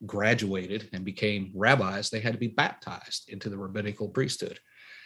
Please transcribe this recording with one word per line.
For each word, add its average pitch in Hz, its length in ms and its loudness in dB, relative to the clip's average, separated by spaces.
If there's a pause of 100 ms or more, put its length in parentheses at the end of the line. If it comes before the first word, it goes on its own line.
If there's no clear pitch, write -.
graduated 104 880 0
and 92 120 -6
became 98 500 0
rabbis, 101 560 4
they 110 100 -2
had 113 120 0
to 107 60 -2
be 117 100 0
baptized - 800 -2
into 104 220 -6
the 98 80 -6
rabbinical 104 500 -4
priesthood. - 520 -2 (460)